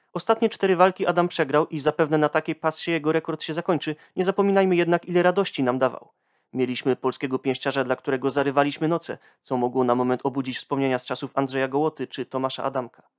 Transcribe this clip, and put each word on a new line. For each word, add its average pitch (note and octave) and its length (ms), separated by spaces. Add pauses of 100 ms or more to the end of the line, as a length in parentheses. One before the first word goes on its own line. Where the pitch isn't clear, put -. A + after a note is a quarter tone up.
(120)
Ostatnie A3 360
cztery F#3+ 280
walki F#3 300
Adam F3 220
przegrał D3+ 380
i D#3 140
zapewne D3+ 380
na D3+ 100
takiej D#3 260
passie - 360
jego D#3 220
rekord D#3+ 300
się D#3+ 120
zakończy. D#3+ 420 (200)
Nie F#3 80
zapominajmy G3 520
jednak, E3+ 320
ile F3 140
radości F3+ 400
nam B2+ 160
dawał. B2+ 300 (440)
Mieliśmy B2+ 440
polskiego C3 420
pięściarza, C3+ 460
dla B2+ 120
którego C3+ 340
zarywaliśmy C#3+ 580
noce, E3 300 (240)
co C3+ 140
mogło B2 280
na B2 100
moment B2+ 300
obudzić C3 340
wspomnienia C3+ 400
z - 60
czasów C3+ 300
Andrzeja C3+ 340
Gołoty C#3+ 380
czy B2 200
Tomasza C3 380
Adamka. C3 440 (100)